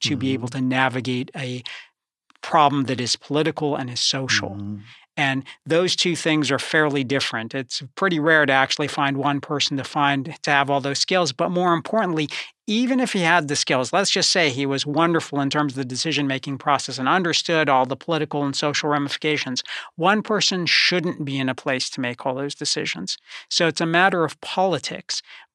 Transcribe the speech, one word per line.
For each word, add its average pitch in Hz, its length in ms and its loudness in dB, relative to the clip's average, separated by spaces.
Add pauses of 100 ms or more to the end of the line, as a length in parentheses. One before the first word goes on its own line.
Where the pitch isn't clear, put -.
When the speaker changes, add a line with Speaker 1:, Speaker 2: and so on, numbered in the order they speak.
Speaker 1:
to 147 160 -2
be 127 120 -2
Speaker 2:
Mm-hmm. 131 60 0
Speaker 1:
able 123 140 -4
to 131 140 -4
navigate 127 760 0
a 127 260 -8 (800)
problem 143 440 4
that 123 160 -4
is 120 160 -2
political 151 600 -2
and 123 140 -6
is 123 100 -6
social. - 500 -2
Speaker 2:
Mm-hmm. 101 260 -8 (420)
Speaker 1:
And 135 260 0 (200)
those 175 320 2
two 175 180 2
things 151 360 2
are 135 80 2
fairly 147 440 2
different. 120 520 -4
It's 135 280 -8 (120)
pretty 180 260 0
rare 156 240 6
to 135 80 4
actually 135 360 2
find 139 280 0
one 143 240 0
person 139 380 -2
to 131 60 -6
find, 139 580 0
to - 80 -2
have 139 180 4
all 139 140 0
those 139 160 -2
skills. 180 340 0
But 170 180 0
more 180 220 2
importantly, 165 560 0 (380)
even 247 340 2
if - 140 0
he 196 60 0
had 165 280 4
the 143 80 0
skills, 131 380 0
let's 190 160 2
just 185 180 2
say 165 220 4
he 139 160 -2
was 139 180 -2
wonderful 151 560 0
in 139 80 0
terms 147 240 0
of 120 40 -8
the 135 100 -4
decision-making 135 720 -2
process 135 400 0
and 131 100 0
understood 160 640 2
all 131 160 4
the 135 100 -4
political 151 480 -2
and 139 100 -2
social 147 360 -2
ramifications, 143 720 -2 (320)
one 190 280 2
person 185 440 0
shouldn't 175 580 0
be 139 140 -4
in 131 100 0
a 131 60 0
place 127 360 -4
to - 120 -8
make 120 240 -4
all 131 80 -2
those 143 200 -6
decisions. 151 640 -4 (320)
So - 200 2
it's 156 120 -2
a 175 60 0
matter 175 360 4
of 151 200 -4
politics, - 800 -2 (320)